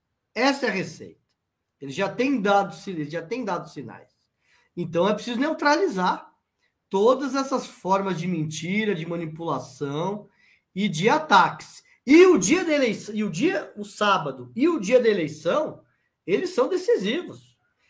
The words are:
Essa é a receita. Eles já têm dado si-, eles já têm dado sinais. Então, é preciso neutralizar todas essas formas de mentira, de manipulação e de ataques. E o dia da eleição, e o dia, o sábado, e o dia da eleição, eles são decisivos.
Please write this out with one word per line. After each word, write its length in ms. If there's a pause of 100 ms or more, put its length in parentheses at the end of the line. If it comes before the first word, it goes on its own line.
(320)
Essa 340
é 20
a 40
receita. 480 (600)
Eles 160
já 120
têm 320
dado 340
si-, 160
eles 200
já 120
têm 220
dado 240
sinais. 420 (680)
Então, 320
é 40
preciso 280
neutralizar 920 (560)
todas 460
essas 320
formas 520
de 80
mentira, 680
de 100
manipulação 1200 (460)
e 140
de 200
ataques. 760 (240)
E 200
o 100
dia 280
da 80
eleição, 420
e 100
o 60
dia, 460
o 80
sábado, 680
e 140
o 100
dia 220
da 80
eleição, 720 (460)
eles 240
são 180
decisivos. 880 (320)